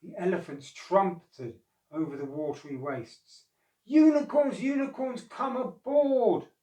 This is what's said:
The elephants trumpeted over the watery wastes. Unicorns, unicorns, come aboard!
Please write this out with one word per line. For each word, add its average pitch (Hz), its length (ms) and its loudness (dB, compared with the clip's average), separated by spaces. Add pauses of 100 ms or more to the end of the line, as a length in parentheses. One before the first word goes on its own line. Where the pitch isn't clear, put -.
The 170 160 -18
elephants 165 560 -6
trumpeted 170 840 -2 (320)
over 151 260 -6
the 143 80 -8
watery 143 500 -8
wastes. 131 720 -10 (400)
Unicorns, 294 760 4
unicorns, 262 600 -4
come 254 340 -8
aboard! 254 920 0 (160)